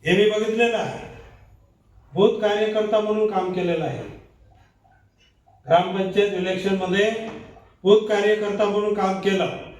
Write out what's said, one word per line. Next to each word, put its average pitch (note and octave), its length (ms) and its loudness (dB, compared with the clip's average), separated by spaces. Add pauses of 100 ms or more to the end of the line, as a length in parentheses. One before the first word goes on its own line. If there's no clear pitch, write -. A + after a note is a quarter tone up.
हे F3+ 120 2
मी G#3 140 4
बघितलेलं A3+ 480 0
आहे. - 400 -8 (960)
बूथ A3 260 2
कार्यकर्ता G#3+ 600 0
म्हणून G#3+ 300 0
काम F#3 220 -4
केलेलं E3+ 320 -2
आहे. - 180 -8 (1600)
ग्रामपंचायत F#3+ 680 2
इलेक्शनमध्ये F#3 800 0 (720)
बूथ G#3+ 260 6
कार्यकर्ता G#3 560 0
म्हणून G#3 300 0
काम F#3+ 260 -2
केलं F#3+ 380 -2 (220)